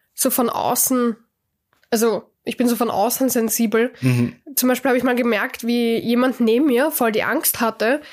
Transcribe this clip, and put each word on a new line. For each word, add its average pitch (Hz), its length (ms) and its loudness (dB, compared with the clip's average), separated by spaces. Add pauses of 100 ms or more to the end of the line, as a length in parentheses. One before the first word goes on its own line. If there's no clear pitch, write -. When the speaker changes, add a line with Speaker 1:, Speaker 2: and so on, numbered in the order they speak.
(160)
Speaker 1:
so 254 160 0
von 240 180 0
außen, 240 640 0 (760)
also 220 400 0 (120)
ich 233 140 -10
bin 247 100 2
so 240 80 2
von 233 140 0
außen 233 400 0
sensibel. 226 720 0
Speaker 2:
Mhm. 127 360 0 (180)
Speaker 1:
Zum 254 140 0
Beispiel 254 200 0
habe 247 80 2
ich 240 60 -2
mal 247 120 2
gemerkt, 233 520 -2
wie 233 320 0
jemand 240 400 0
neben 233 260 4
mir 269 240 2
voll 240 220 0
die 208 120 0
Angst - 380 -2
hatte. 226 400 0 (120)